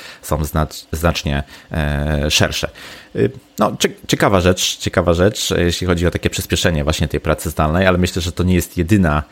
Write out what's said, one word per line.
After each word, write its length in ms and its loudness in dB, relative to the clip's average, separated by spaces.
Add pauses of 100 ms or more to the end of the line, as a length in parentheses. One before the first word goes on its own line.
(220)
są 220 -2
znacz-, 480 -4
znacznie, 500 -2 (300)
e, 580 -2
szersze. 400 0 (460)
Y, 140 2 (280)
no, 200 0
cie-, 160 -2 (140)
ciekawa 320 2
rzecz, 360 2
ciekawa 380 0
rzecz, 380 0
e, 120 0
jeśli 220 -2
chodzi 200 2
o 40 2
takie 200 -2
przyspieszenie 540 0
właśnie 240 0
tej 120 -4
pracy 300 -2
zdalnej, 360 2
ale 120 4
myślę, 240 0
że 100 -4
to 120 -2
nie 100 4
jest 240 0
jedyna 540 4